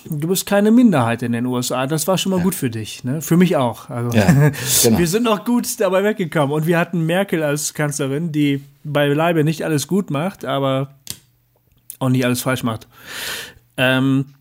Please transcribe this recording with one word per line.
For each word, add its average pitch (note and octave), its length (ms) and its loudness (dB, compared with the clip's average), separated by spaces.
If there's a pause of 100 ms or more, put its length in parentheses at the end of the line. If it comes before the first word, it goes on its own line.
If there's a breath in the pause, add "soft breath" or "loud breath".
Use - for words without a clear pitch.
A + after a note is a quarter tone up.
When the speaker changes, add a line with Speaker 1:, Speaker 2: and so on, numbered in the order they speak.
Speaker 1:
du D#3 240 -4
bist F#3 160 -2
keine G#3 260 2
Minderheit D3+ 520 4
in A#2 100 -2
den A#2+ 140 -2
U B2+ 120 -2
S B2+ 140 -4
A. B2+ 140 -2
Das D#3 200 -2
war F#3 120 2
schon G3 120 -2
mal F#3 80 0
Speaker 2:
Ja. F3 60 0
Speaker 1:
gut F#3 100 0
für C3+ 140 -4
dich, A2 340 -8
ne? B2+ 200 -4
Für E3 160 2
mich F3+ 180 4
auch. B2 320 -2
Also, A#2+ 280 -4
Speaker 2:
Ja, G2+ 100 4
Speaker 1:
<laughs> C#3+ 560 2
Speaker 2:
genau. A2+ 160 4
Speaker 1:
wir F3 100 2
sind G#3+ 140 0
noch G#3+ 240 0
gut A#3+ 340 0
dabei F#3+ 240 2
weggekommen E3 500 -2
und D#3 120 0
wir E3+ 120 2
hatten F3 280 -2
Merkel F3 360 0
als D3+ 300 -2
Kanzlerin, D3 580 -4
die C#3+ 320 0 (220)
beileibe D3+ 580 2
nicht D#3+ 220 -2
alles D#3 240 -2
gut F#3+ 220 -2
macht, D#3 340 -6
aber C3+ 500 -2 (1040)
auch C3 120 0
nicht B2+ 160 0
alles B2 160 -2
falsch C3 200 -2
macht. A2 260 -6 (920 loud breath)
Ähm, C3+ 480 2 (140)